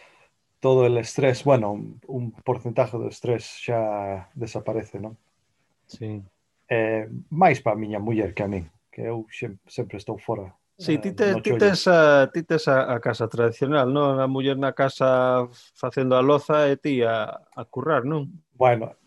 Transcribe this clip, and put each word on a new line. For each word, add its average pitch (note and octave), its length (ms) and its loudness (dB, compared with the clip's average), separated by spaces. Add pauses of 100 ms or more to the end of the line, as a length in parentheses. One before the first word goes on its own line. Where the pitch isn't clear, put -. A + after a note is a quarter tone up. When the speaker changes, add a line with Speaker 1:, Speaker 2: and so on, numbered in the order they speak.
(600)
Speaker 1:
todo C3 240 4
el A#2+ 140 2
estrés, B2+ 460 -2
bueno, A#2 280 4
un, G#2+ 280 -10 (100)
un A#2+ 220 -8 (120)
porcentaje A#2 560 -4
do A2+ 80 -6
estrés A2+ 400 -6 (160)
xa G#2 720 -4
desaparece, A2 640 -8
non? A2 160 -14 (720)
Speaker 2:
Sí. G#2+ 320 -12 (480)
Speaker 1:
Eh, A2 400 0 (240)
máis D#3 320 2
pa A2+ 80 2
miña G#2+ 240 -4
muller G#2 400 -2
que G#2+ 80 -2
a G2 60 -4
min, F2+ 180 -6 (240)
que A2+ 160 -10
eu A#2 240 -8
xem-, A2 320 -12
sempre G#2+ 320 -10
estou G2+ 240 -10
fora, G2+ 320 -8 (260)
Speaker 2:
Sí, F3 160 -2
Speaker 1:
eh, C#3+ 80 -2
Speaker 2:
ti G3 80 -6
tes, G3 240 0
Speaker 1:
no A2+ 80 -4
Speaker 2:
ti - 80 -2
Speaker 1:
chollo. A#2+ 140 2
Speaker 2:
tes G3 160 2 (100)
a, D3 400 8
ti E3+ 160 -4
tes D#3 240 0
a, C3 240 2
a A#2+ 60 -2
casa A#2 260 -2
tradicional, B2 640 0
non? C#3 320 2
A C3 80 0
muller C3+ 320 -2
na C3+ 160 -2
casa B2+ 720 2 (260)
facendo B2+ 400 0
a B2+ 80 6
loza D3 480 4
e C3+ 60 0
ti C#3 260 -2
a, A2+ 220 0 (100)
a - 320 -16
currar, C3+ 380 -2
non? D3 240 -4 (240)
Speaker 1:
Bueno, A#2+ 420 2 (120)